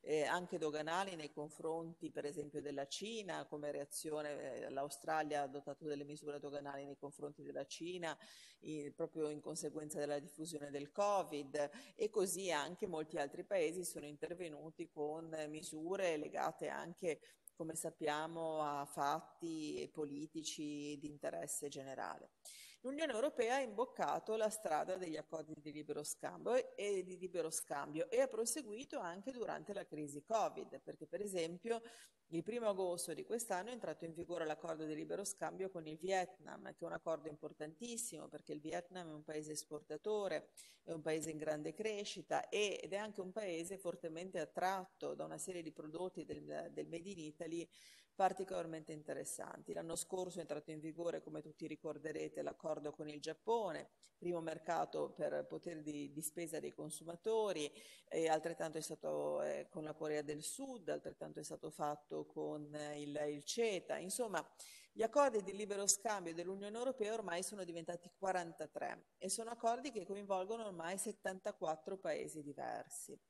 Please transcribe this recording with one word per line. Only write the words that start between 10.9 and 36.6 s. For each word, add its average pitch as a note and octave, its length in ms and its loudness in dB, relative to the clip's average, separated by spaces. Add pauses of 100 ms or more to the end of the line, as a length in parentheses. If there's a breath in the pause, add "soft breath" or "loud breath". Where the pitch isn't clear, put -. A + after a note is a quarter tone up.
covid, D3+ 800 4 (260 loud breath)
e G#3+ 140 2
così F3+ 420 4
anche D#3 340 2
molti D#3 320 -2
altri C#3+ 260 0
paesi F3 400 4
sono D3+ 220 -4
intervenuti D#3+ 840 -6
con D#3 600 -2
misure D#3+ 680 2
legate D3+ 500 0
anche, D3 540 0 (340 loud breath)
come D#3+ 180 -4
sappiamo, D#3+ 880 0
a C#3+ 240 2
fatti D3+ 1080 0
politici D3 1080 -4
di D3 80 -6
interesse D3 600 -2
generale. C3 640 -4 (500 loud breath)
L'Unione C#4+ 300 0
Europea A#3+ 440 4
ha C#4 60 6
imboccato G#3+ 720 2
la G#3+ 140 4
strada E3+ 480 2
degli E3 200 -2
accordi D#3 420 -6
di D3+ 120 -8
libero D3+ 320 -4
scambio F3 500 0
e, - 220 4
e G3 280 2
di F#3 140 -8
libero E3+ 320 -2
scambio D3+ 600 -2
e B3 120 6
ha C4 60 6
proseguito A#3 720 -2
anche G3 320 -4
durante F3 420 -2
la F#3 120 -2
crisi D3 380 -4
covid, E3+ 580 2
perché D3+ 260 -10
per F3 140 -4
esempio F#3+ 600 0 (500 loud breath)
il E3 120 0
primo A3+ 260 2
agosto F3+ 440 2
di - 120 -4
quest'anno G#3 440 0
è - 20 -6
entrato F3+ 340 -4
in E3 80 -6
vigore E3 320 -2
l'accordo D#3 400 -2
di D#3 80 -2
libero D#3+ 300 -2
scambio F3+ 480 -2
con E3 160 -6
il D#3 100 -6
Vietnam, E3 680 0